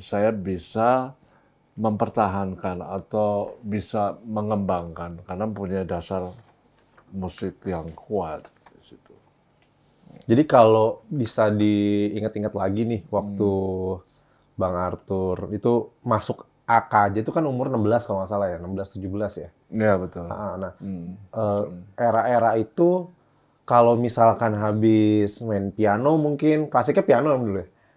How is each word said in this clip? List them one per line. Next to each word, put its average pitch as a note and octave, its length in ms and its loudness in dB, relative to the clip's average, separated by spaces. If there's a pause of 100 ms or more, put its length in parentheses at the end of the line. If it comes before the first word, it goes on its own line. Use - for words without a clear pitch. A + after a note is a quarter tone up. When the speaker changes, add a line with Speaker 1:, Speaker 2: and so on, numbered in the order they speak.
Speaker 1:
saya G#2 320 0
bisa A2+ 800 -2 (640)
mempertahankan G2 1040 -2
atau G2+ 800 -4
bisa G#2 640 -4
mengembangkan F#2 1000 -4
karena F#2 200 -8
mempunyai G2 400 -4
dasar F2+ 480 -6 (800)
musik F#2 560 -8
yang E2 240 -6
kuat A2 560 -8 (240)
di - 80 -20
situ. - 320 -20 (1160)
Speaker 2:
Jadi A#2 160 6
kalau A2 640 6
bisa A2+ 400 0
diingat-ingat G#2 1040 0
lagi G2 320 -2
nih, A2+ 240 -4
waktu G2+ 400 -2
Speaker 1:
Hmm. F#2 560 -4 (560)
Speaker 2:
Bang F2+ 160 0
Arthur F#2 760 -4
itu A#2 380 0 (160)
masuk - 400 -2 (240)
A A#2 160 4
K G#2 260 4
aja G2 140 -4
itu - 80 -4
kan E3 160 0
umur C3 240 -2
enam A#2+ 80 0
belas A2 240 2
kalau G2 160 -4
nggak F#2+ 100 -6
salah G2+ 220 0
ya, E2 80 -6
enam F#2 160 -10
belas, G2 160 -8
tujuh F#2+ 160 -8
belas G2+ 320 -4
ya? E2 80 -12 (240)
Speaker 1:
Iya, G#2+ 240 4
betul. F2 320 -6
Speaker 2:
Ah, G2 320 -8
nah, F#2 180 -8
Speaker 1:
Hmm. F#2 380 -10
Speaker 2:
eh, G#2 480 -2
Speaker 1:
Hmm. F2+ 180 -12 (140)
Speaker 2:
era-era A2+ 640 2
itu F3 480 0 (580)
kalau A#2+ 300 6
misalkan A#2 580 2
habis G#2+ 880 4
main G2+ 300 -2
piano A2+ 480 2
mungkin, D3+ 480 0
klasiknya C3+ 340 2
piano C#3 320 4
dulu G2+ 300 -2
ya? - 40 -18 (280)